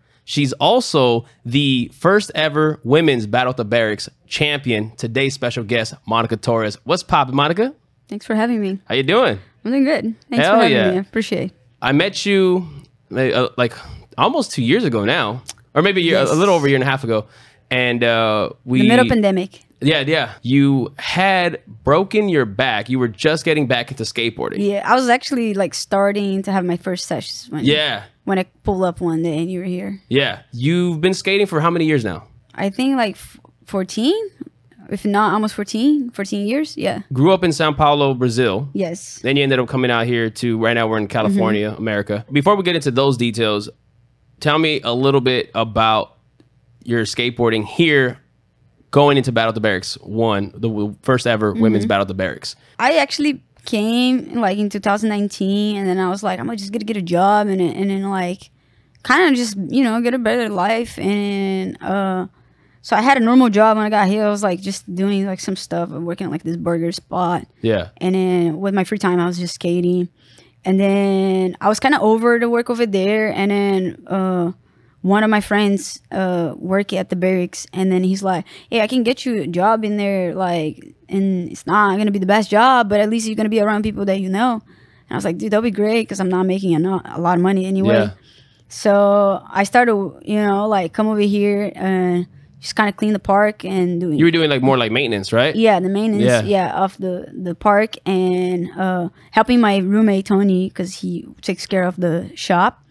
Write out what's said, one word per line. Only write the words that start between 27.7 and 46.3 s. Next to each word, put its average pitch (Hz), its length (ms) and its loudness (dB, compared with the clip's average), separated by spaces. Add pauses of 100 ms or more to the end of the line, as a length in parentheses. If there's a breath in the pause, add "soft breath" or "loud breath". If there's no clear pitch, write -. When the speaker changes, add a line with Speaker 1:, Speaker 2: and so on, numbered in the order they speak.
Speaker 2:
when 190 160 -2
I 185 60 -2 (180)
pulled 190 220 -2
up 175 180 -2
one 165 200 -2
day 165 160 -2
and 170 120 -4
you 185 80 -6
were 185 80 -8
here. 190 420 -8
Speaker 1:
Yeah. 123 300 0 (140)
You've 160 500 0
been 185 100 2
skating 196 340 0
for 165 140 -2
how 170 100 2
many 170 140 0
years 151 180 2
now? 90 220 -6 (300)
Speaker 2:
I 196 160 -4
think, 262 260 -2
like, 226 200 -2
f-, - 220 -20 (280)
fourteen, 214 480 -2 (760)
if 202 160 -8
not 202 300 2
almost 214 200 -2
fourteen, 240 560 0
fourteen 202 360 -6
years. 285 320 -4
Yeah. 190 220 -4 (120)
Speaker 1:
Grew 139 200 4
up 180 120 2
in 175 60 2
São 156 260 0
Paulo, 147 380 2
Brazil. 123 580 0
Speaker 2:
Yes. 180 500 -8
Speaker 1:
Then 135 140 0
you 139 60 4
ended 135 160 2
up 123 100 -2
coming 127 220 0
out 117 160 0
here 117 240 0
to, 117 260 -2
right 113 180 2
now 117 120 2
we're 110 120 0
in 104 100 -2
California, 107 640 0
Speaker 2:
Mm-hmm. - 100 -10
Speaker 1:
America. 107 500 -4
Before 147 220 2
we 196 80 -2
get 175 140 0
into 147 160 -2
those 131 260 2
details, 107 500 -2 (720)
tell 151 180 0
me 156 240 0
a 120 120 -2
little 135 260 4
bit 123 340 0
about 110 580 0 (720)